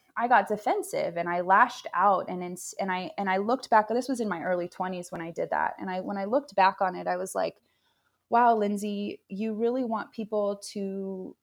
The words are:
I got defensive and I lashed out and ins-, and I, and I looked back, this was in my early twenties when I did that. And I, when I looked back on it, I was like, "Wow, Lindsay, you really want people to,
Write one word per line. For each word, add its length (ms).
I 120
got 180
defensive 680
and 100
I 140
lashed 520
out 360
and 140
ins-, 360
and 120
I, 260
and 120
I 80
looked 320
back, 200
this 180
was 140
in 80
my 140
early 260
twenties 420
when 100
I 100
did 180
that. 300
And 100
I, 100
when 180
I 80
looked 300
back 260
on 140
it, 120
I 100
was 180
like, 200
"Wow, 260
Lindsay, 720
you 260
really 300
want 300
people 480
to, 680